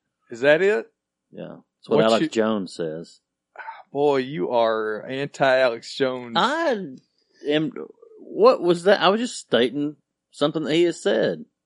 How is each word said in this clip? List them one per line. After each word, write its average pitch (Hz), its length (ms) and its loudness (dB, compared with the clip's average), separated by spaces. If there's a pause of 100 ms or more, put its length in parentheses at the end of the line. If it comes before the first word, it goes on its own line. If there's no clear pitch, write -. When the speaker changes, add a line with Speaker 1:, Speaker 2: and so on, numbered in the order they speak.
(300)
Speaker 1:
Is 117 120 -14
that 151 200 6
it? 214 240 0 (460)
Speaker 2:
Yeah. 85 160 -14
That's - 420 -20
what 110 80 2
Speaker 1:
What 110 80 4
Speaker 2:
Alex 110 180 4
Speaker 1:
you 104 60 -2
Speaker 2:
Jones 107 460 -2
says. 82 440 -10 (720)
Speaker 1:
Boy, 143 260 2
you 135 340 -4
are 110 560 0
anti-Alex 131 880 0
Jones. 127 420 -4
Speaker 2:
I 269 400 0 (720)
am. 151 240 0 (480)
What 226 420 2
was 175 220 2
that? 190 180 4
I 165 80 4
was 208 100 0
just 247 180 -6
stating 143 580 0 (360)
something 156 320 -2
that 135 100 -2
he 165 100 4
has 170 180 0
said. 202 440 -2 (200)